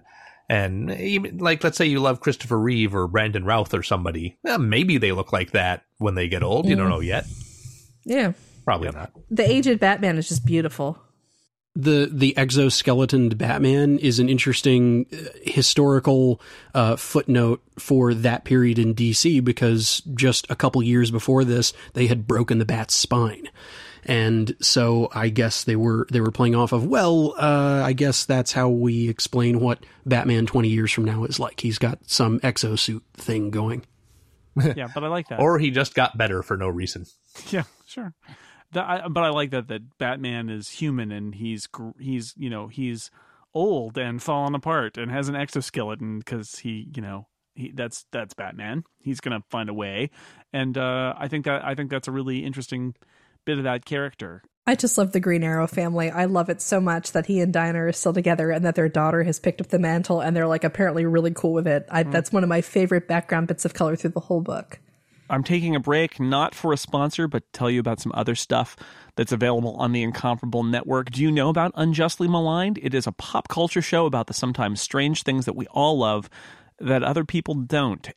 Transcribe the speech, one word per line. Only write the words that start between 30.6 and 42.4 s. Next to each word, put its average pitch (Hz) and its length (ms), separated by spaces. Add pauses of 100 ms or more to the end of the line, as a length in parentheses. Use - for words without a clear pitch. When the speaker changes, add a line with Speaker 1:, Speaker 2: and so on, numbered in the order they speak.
Speaker 4:
years 110 240
from 117 120
now 110 200
is 117 160
like. 123 200
He's 113 180
got 117 200 (100)
some 117 320
exosuit 110 600 (120)
thing 107 360
going. 110 340 (720)
Speaker 3:
Yeah, 135 380
but 147 100
I 156 40
like 170 200
that. 117 120
Speaker 1:
Or 160 180
he 147 120
just 131 240
got 127 220
better 101 260
for 101 140
no 95 120
reason. 90 420
Speaker 3:
<laughs> - 400
Yeah, 185 140 (200)
sure. 202 300 (580)
The, 180 100
I, 180 260
but 165 160
I 160 40
like 147 220
that, 127 180
that 110 300
Batman 123 500
is 107 220
human 123 420
and 104 220
he's 110 320
gr-, 113 240 (100)
he's, 127 360
you 139 140